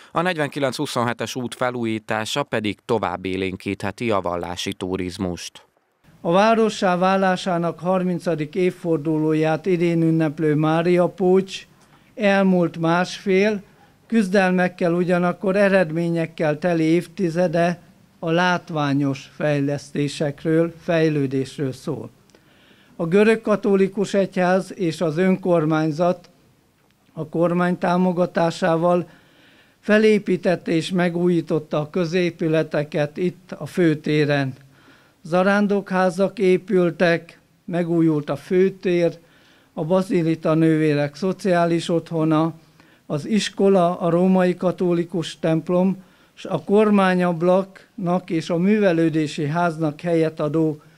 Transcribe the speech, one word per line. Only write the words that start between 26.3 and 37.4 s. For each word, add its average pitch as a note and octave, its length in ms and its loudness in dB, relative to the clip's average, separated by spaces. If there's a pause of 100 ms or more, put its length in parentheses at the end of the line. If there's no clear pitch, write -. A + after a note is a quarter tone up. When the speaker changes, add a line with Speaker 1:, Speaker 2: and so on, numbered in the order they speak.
Speaker 2:
a D#3+ 140 -10
kormány F3 500 0
támogatásával F3 1300 0 (720)
felépítette G#3 920 2
és D#3+ 180 0
megújította E3+ 920 0
a D3+ 100 -4
középületeket D#3+ 1300 -2
itt - 400 -6
a D3+ 80 -12
főtéren. D3+ 880 0 (720)
Zarándokházak F#3+ 1160 0
épültek, F3+ 1000 0 (260)